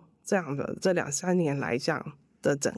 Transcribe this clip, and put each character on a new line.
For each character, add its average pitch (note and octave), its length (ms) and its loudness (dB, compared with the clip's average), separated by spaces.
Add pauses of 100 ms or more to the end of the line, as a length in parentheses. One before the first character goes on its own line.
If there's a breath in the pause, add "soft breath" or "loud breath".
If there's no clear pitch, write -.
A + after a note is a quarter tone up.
(240)
这 - 140 0
样 D3+ 180 -2
的， - 240 -4
这 F#3 140 2
两 D3 180 0
三 F3+ 260 2
年 D3 200 2
来 A#2 200 0
讲 D3+ 360 -2 (280)
的 D3 140 2
整 - 220 -2